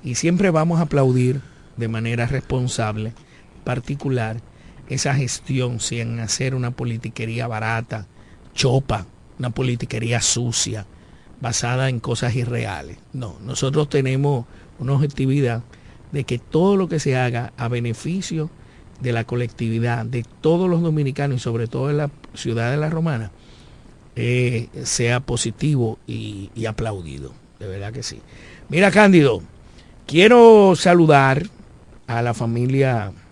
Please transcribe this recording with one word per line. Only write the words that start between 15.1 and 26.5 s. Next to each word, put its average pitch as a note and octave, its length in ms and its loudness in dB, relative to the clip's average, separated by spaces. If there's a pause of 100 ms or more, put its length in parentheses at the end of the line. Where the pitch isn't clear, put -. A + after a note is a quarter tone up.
de C#3 120 -4
que A#2+ 140 -4
todo F#3+ 380 2
lo F#3 120 0
que D#3+ 120 -2
se C3+ 160 0
haga A#2+ 400 -2
a A#2 120 -6
beneficio D3+ 840 -4 (500)
de B2 120 -2
la A2+ 120 -2
colectividad, A#2 840 -2
de A#2+ 180 -6 (160)
todos F3 300 2
los E3+ 120 2
dominicanos C#3+ 540 -2
y A#2+ 40 -4
sobre A2+ 260 -4
todo C3 220 -4
de D3 60 0
la D3 160 -2 (240)
ciudad A#2 360 -4
de C#3+ 60 -2
La D3+ 140 -2
Romana, D#3 400 -4 (840)
eh, A#2+ 540 -2 (160)
sea A#2+ 360 0
positivo A#2+ 840 -2
y, G#2+ 480 -10